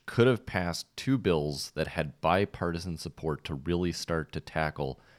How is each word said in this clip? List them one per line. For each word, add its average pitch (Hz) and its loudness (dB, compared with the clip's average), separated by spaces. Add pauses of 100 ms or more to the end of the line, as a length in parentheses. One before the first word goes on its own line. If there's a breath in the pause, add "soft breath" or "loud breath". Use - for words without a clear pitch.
could 120 6
have 120 4
passed - -4
two 131 0
bills 76 0
that 78 0
had 76 -4
bipartisan 87 0
support - -4
to 78 -4
really 85 0
start 80 -2
to 80 -4
tackle 73 -4 (180 soft breath)